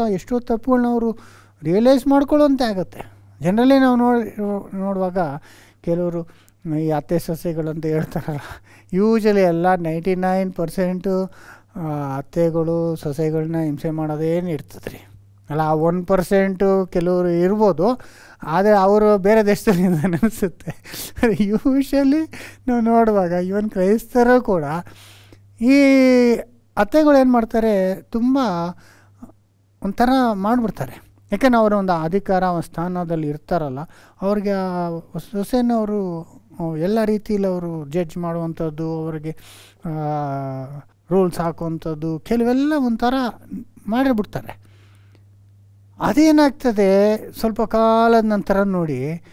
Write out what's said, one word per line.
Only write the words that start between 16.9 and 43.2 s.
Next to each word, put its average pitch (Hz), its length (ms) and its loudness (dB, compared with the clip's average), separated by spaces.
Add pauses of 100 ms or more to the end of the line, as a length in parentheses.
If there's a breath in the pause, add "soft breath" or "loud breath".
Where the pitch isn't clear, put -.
ಇರ್ಬೋದು, 185 720 2 (420 loud breath)
ಆದರೆ 185 260 0
ಅವರು 208 480 4
ಬೇರೆ 208 280 4
ದೇಶದಲ್ಲಿ 202 380 2
ಇದ್ದಾರೆ 180 240 2
ಅನಿಸುತ್ತೆ. - 680 -4 (560 loud breath)
usually 269 1000 0 (360 loud breath)
ನಾವು 240 140 0
ನೋಡುವಾಗ 220 500 2
even 190 380 -2
ಕ್ರೈಸ್ತರು 233 720 2
ಕೂಡ 185 220 -2 (1000 soft breath)
ಈ 254 120 4 (1040)
ಅತ್ತೆಗಳು 294 400 4
ಏನು 254 140 6
ಮಾಡ್ತಾರೆ, 220 720 0
ತುಂಬ 247 360 0 (1500 soft breath)
ಒಂಥರ 233 260 0 (240)
ಮಾಡ್ಬಿಡ್ತಾರೆ. 208 680 -4 (280)
ಯಾಕೆಂದ್ರೆ 240 300 4
ಅವರ 208 120 4
ಒಂದು 190 200 0
ಅಧಿಕಾರ, 185 500 0
ಒಂದು 175 180 -2
ಸ್ಥಾನದಲ್ಲಿ 170 640 -6
ಇರ್ತಾರಲ್ಲ, 147 520 -4 (420 soft breath)
ಅವ್ರಿಗೆ 202 300 -2
ಆ 180 480 -4 (180)
ಸೊಸೆನ 240 580 -2
ಅವರು, 202 480 -4 (360)
ಆ, 165 180 -6
ಎಲ್ಲ 208 260 0
ರೀತಿಯಲ್ಲಿ 208 440 -2
ಅವರು 170 420 -6
ಜಡ್ಜ್ 170 280 -4
ಮಾಡುವಂಥದ್ದು, 165 840 -6
ಅವ್ರಿಗೆ, 156 340 -8 (480 soft breath)
ಆ, 170 40 -8 (1200)
ರೂಲ್ಸ್ 185 280 0
ಹಾಕುವಂಥದ್ದು, 160 800 -6
ಕೆಲವೆಲ್ಲ 254 580 0
ಒಂಥರ 240 360 0 (720)